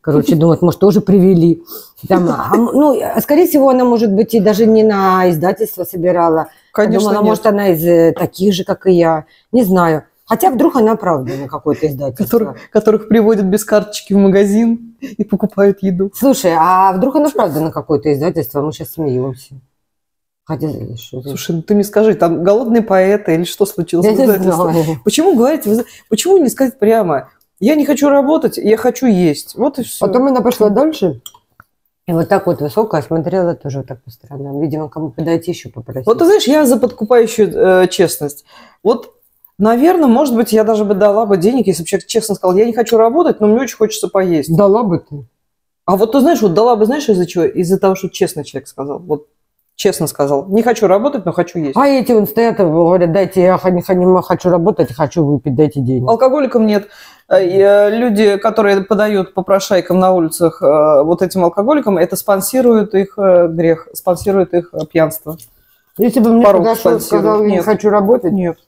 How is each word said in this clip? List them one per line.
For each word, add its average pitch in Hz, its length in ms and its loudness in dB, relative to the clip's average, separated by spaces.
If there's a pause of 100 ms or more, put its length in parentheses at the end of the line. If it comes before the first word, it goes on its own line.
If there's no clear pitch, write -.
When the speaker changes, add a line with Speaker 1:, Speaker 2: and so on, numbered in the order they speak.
Speaker 1:
короче, 143 340 0
Speaker 2:
<laughs> 151 80 2
Speaker 1:
думает, 165 200 2
может, 170 180 0
тоже 196 200 2
привели. 180 640 2 (460)
Там, 180 200 0
а, - 280 -4
м, 226 160 2
ну, 269 280 2
а, - 200 -4
скорее 302 260 2
всего, 269 240 2
она, 254 140 2
может 233 280 2
быть, 214 220 0
и 233 60 4
даже 208 260 2
не 220 160 4
на 190 480 2
издательство 180 540 -4
собирала. 165 640 -2 (240)
Speaker 2:
Конечно, 208 380 0
Speaker 1:
Думала, 208 120 0
Speaker 2:
нет. 208 60 2
Speaker 1:
может, 208 180 0
она 202 220 0
из, 165 180 0
э, 165 320 4
таких 185 340 -2
же, 180 120 -4
как 190 240 -6
и 185 40 4
я. 165 320 0 (280)
Не 247 100 2
знаю. 175 400 0 (220)
Хотя 311 260 0
вдруг 269 240 0
она 226 220 2
правда 151 400 -4
на 139 120 -10
какое-то 151 380 -4
издательство. 143 380 -6
Speaker 2:
Которых, - 460 -4
которых 214 380 0
приводят 214 380 2
без 185 180 -2
карточки - 480 -4
в 196 40 2
магазин 202 840 2
и 254 220 -10
покупают 202 600 -2
еду. 190 280 -2
Speaker 1:
Слушай, 220 460 0
а 185 340 2
вдруг 247 220 -2
она 302 160 2
правда 175 300 -2
на 156 100 -2
какое-то 151 420 -2
издательство? 147 480 -4
Мы 147 120 -4
щас - 220 -14
смеёмся. 131 600 -6 (880)
Хотя, 156 240 -6 (280)
что 131 260 -14
за 135 80 -14
Speaker 2:
Слушай, 170 260 -6
ну 160 60 -6
ты 208 120 0
мне 202 100 2
скажи, 208 300 2
там 165 300 0
«Голодные 226 380 2
поэты» 190 520 0
или 170 100 -2
что 196 220 -2
случилось 175 400 -2
Speaker 1:
Я 214 80 2
Speaker 2:
с - 40 0
Speaker 1:
не 269 60 2
Speaker 2:
издательством? 180 480 0
Speaker 1:
знаю. 160 320 -2
Speaker 2:
Почему 311 320 2
говорить, 262 300 0
вы 208 80 0
зна-, 233 100 -2 (240)
почему 359 300 2
не 285 100 2
сказать 262 300 -2
прямо? 202 500 0 (320)
Я 247 140 2
не 294 120 0
хочу 285 240 2
работать, 285 480 0
я 214 180 2
хочу 240 300 -2
есть. 180 500 0
Вот 269 220 -4
и 247 40 -6
всё. - 240 -6
Speaker 1:
Потом 254 200 0
она 254 160 0
пошла 220 260 0
дальше. 208 540 -2 (840)
И 175 60 -6
вот 165 160 -2
так 190 180 0
вот 175 140 -2
высокая 160 420 -2
смотрела 170 520 -4
тоже 139 240 -10
вот 131 100 -12
так 123 160 -16
по 123 60 -20
сторонам. 139 500 -12
Видимо, 156 280 -6
кому 156 220 -10
подойти 165 420 -4
ещё - 180 -12
попросить. - 360 -10
Speaker 2:
Вот 233 120 2
ты 349 80 2
знаешь, 403 200 2
я 302 200 2
за 240 100 2
подкупающую, 220 720 0 (360)
э, 180 40 0
честность. 160 560 -4 (400)
Вот, 233 300 -4 (440)
наверное, 269 480 2
может 247 300 2
быть, 233 160 0
я 220 120 4
даже 214 200 0
бы 202 100 0
дала 202 320 2
бы 202 100 0
денег, 220 300 0
если 170 160 -2
бы 160 60 -10
человек 190 180 -6
честно 214 280 -4
сказал: 185 220 -2
«Я 208 100 4
не 240 80 -4
хочу 233 240 0
работать, 247 420 2
но 208 80 2
мне 220 140 2
очень 247 140 -8
хочется 214 320 -4
поесть». 165 480 -2
Speaker 1:
Дала 202 280 4
бы 170 140 -2
ты. 143 260 -14 (600)
Speaker 2:
А 185 100 0
вот 220 160 0
ты 277 80 2
знаешь, 269 220 2
вот 196 120 2
дала 226 220 2
бы, 214 80 2
знаешь, 269 240 -4
из-за 180 180 0
чего? 170 180 -2
Из-за 175 340 -2
того, 190 180 0
что 185 120 -10
честно - 360 -6
человек - 240 -14
сказал. 139 320 -10
Вот 151 280 -8 (480)
честно 180 300 -2
сказал: 143 420 -2
«Не 208 140 0
хочу 220 240 0
работать, 214 400 0
но 165 60 -4
хочу 175 260 -4
есть». 143 180 -4
Speaker 1:
А 277 120 2
эти 262 240 2
вон 214 160 2
стоят, 233 300 0
говорят: 170 540 2
«Дайте, 185 300 0
я 185 160 4
х-, 185 120 -2
не 175 120 -2
х-, 190 120 -2
не 180 100 0
м-, 185 180 4
хочу - 280 -2
работать, 170 420 0
хочу 156 320 -2
выпить, 139 320 -2
дайте 147 240 0
денег». 127 280 -2
Speaker 2:
Алкоголикам 247 580 0
нет. 208 220 -2 (400)
Э, 190 160 2
и, 180 140 0
э, 202 320 4
люди, 214 460 2
которые 202 460 0
подают 208 520 -2
попрошайкам 185 640 0
на 185 140 2
улицах, 165 500 -2
э, 151 400 4
вот 170 200 0
этим 185 220 -2
алкоголикам, 208 540 0
это 180 180 0
спонсирует 214 800 0
их, 196 240 -2
э, 180 300 4
грех, 165 460 -2
спонсирует 185 600 -2
их, 170 180 -2
э, 160 140 -8
пьянство. 156 500 -4 (600)
Speaker 1:
Если 233 220 2
бы 226 120 4
мне 233 140 4
Speaker 2:
Порог 202 160 4
Speaker 1:
подошёл 226 120 0 (220)
и - 40 -4
Speaker 2:
спонсирует. - 20 -12 (220)
Speaker 1:
сказал: 214 180 2
«Я 208 60 0
не 202 80 0
Speaker 2:
Нет. 170 80 -2
Speaker 1:
хочу 208 260 0
работать, 208 420 0
Speaker 2:
Нет. 180 240 -4 (120)